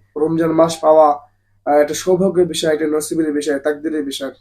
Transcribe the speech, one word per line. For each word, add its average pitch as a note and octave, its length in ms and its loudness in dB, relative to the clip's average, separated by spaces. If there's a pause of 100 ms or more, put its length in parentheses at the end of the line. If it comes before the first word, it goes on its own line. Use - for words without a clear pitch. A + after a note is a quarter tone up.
(180)
রমজান E3 340 0
মাস E3 260 2
পাওয়া, D#3 320 6 (560)
আহ, D3 120 2
একটা D3 160 2
সৌভাগ্যের F3+ 520 0
বিষয়, D#3+ 280 -2
একটা D3+ 140 -2
নসিবের D#3 440 -2
বিষয়, C#3+ 280 -2
তাকদিরের D3+ 440 -4
বিষয়, C3+ 380 -8